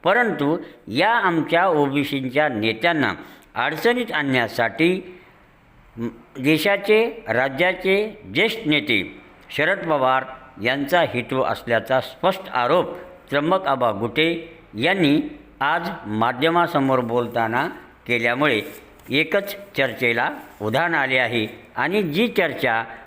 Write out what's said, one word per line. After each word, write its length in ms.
परंतु 540
या 240
आमच्या 560
ओबीसींच्या 800
नेत्यांना 640
अडचणीत 560
आणण्यासाठी 1080
म-, 100
देशाचे, 840
राज्याचे 920
ज्येष्ठ 320
नेते 560
शरद 280
पवार 460
यांचा 400
हेतू 400
असल्याचा 600
स्पष्ट 400
आरोप 440
त्र्यंबक 380
आबा 240
गुटे 680
यांनी 420
आज 280
माध्यमासमोर 920
बोलताना 680
केल्यामुळे 540
एकच 460
चर्चेला 540
उधाण 340
आले 220
आहे 300
आणि 280
जी 240
चर्चा 560